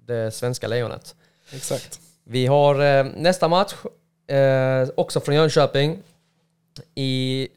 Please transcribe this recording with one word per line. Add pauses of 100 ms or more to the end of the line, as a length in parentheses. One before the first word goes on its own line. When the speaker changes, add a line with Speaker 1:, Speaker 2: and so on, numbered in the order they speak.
Speaker 1:
det
svenska
lejonet. (380)
Speaker 2:
Exakt. (240)
Speaker 1:
Vi
har, (180)
eh, (120)
nästa
match, (520)
eh,
också
från
Jönköping, (920)
i